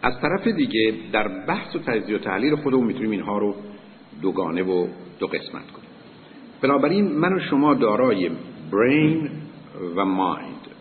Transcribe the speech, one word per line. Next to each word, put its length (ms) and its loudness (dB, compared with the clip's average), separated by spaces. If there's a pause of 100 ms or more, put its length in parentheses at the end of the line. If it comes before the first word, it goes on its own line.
از 200 2
طرف 260 0
دیگه 460 0 (180)
در 160 0 (200)
بحث 280 -6
و 40 -4
تجزیه 360 -2
و 40 0
تحلیل 360 0
خودمون 300 0
می‌تونیم 260 -2
اینها 260 -2
رو 180 0 (680)
دوگانه 420 -2
و 240 0 (320)
دو 80 -2
قسمت 440 -8
کنیم. 180 -20 (720)
بنابراین 460 4
من 260 2
و 60 2
شما 340 4
دارای 580 4 (400)
برین 580 4 (680)
و 100 2
مایند 640 -2 (140)